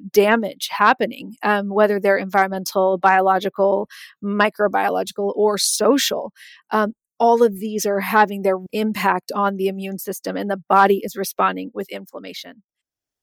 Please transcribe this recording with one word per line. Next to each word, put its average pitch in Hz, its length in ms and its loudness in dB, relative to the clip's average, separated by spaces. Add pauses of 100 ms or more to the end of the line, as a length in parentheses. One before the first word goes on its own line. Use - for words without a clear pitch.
(100)
damage 208 600 2
happening, 214 720 0
um, 208 260 -2
whether 208 320 2
they're 196 160 2
environmental, 190 840 0
biological, 190 880 2 (340)
microbiological, 202 1120 -2
or 208 240 0
social, - 720 0 (380)
um, 214 240 -2 (240)
all 233 240 4
of 196 180 2
these 214 240 -4
are 202 160 -2
having 202 420 0
their 190 160 0 (140)
impact 202 640 -2
on 202 220 -2
the 190 120 -2
immune 190 300 -8
system, 190 380 -8
and 196 140 -4
the 190 180 -6
body 196 340 6
is 202 140 -12
responding 185 580 -4
with 202 160 -10
inflammation. 190 720 -16 (600)